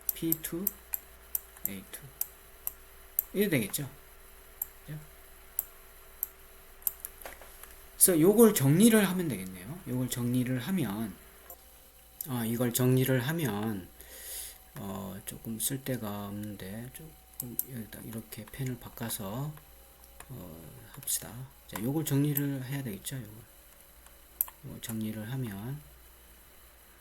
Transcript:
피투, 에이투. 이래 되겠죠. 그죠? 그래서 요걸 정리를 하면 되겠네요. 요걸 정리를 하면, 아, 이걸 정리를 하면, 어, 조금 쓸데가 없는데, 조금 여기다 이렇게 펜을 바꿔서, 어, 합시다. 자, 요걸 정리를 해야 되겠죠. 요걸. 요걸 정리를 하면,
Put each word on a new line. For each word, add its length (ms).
피투, 500
에이투. 320
이래 140
되겠죠. 400
그죠? 140
그래서 260
요걸 360
정리를 520
하면 200
되겠네요. 600
요걸 220
정리를 500
하면, 560
아, 160
이걸 300
정리를 460
하면, 680
어, 500
조금 340
쓸데가 680
없는데, 640
조금 600
여기다 300
이렇게 500
펜을 280
바꿔서, 720
어, 640
합시다. 380
자, 160
요걸 220
정리를 600
해야 180
되겠죠. 320
요걸. 140
요걸 160
정리를 500
하면, 500